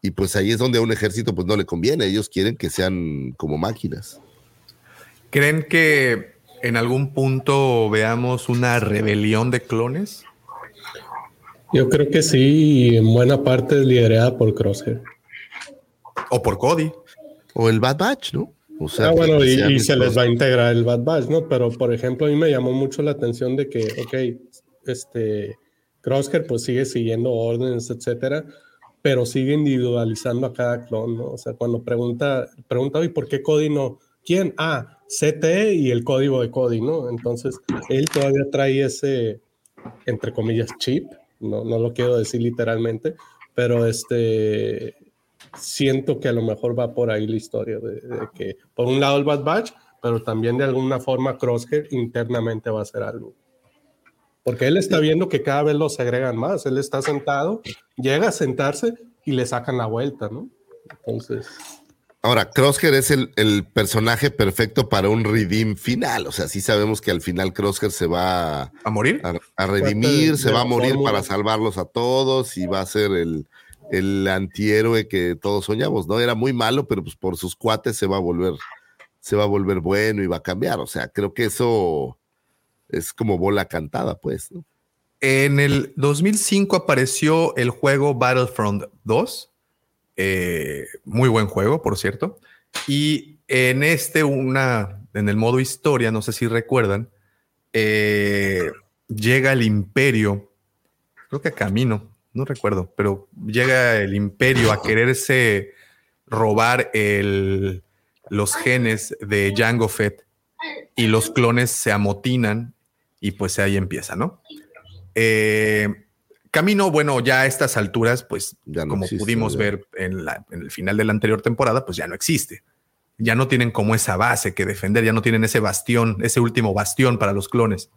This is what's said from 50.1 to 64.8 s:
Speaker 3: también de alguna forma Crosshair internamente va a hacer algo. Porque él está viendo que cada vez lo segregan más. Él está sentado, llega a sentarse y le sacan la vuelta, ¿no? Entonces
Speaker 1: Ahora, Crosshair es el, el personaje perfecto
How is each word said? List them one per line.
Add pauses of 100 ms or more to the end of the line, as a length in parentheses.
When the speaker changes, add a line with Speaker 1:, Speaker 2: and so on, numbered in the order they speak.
Speaker 3:
también
de
alguna
forma
Crosshair
internamente
va
a
hacer
algo. (1120)
Porque
él
está
viendo
que
cada
vez
lo
segregan
más.
Él
está
sentado, (340)
llega
a
sentarse (300)
y
le
sacan
la
vuelta,
¿no? (420)
Entonces (760)
Speaker 1:
Ahora,
Crosshair
es
el,
el
personaje
perfecto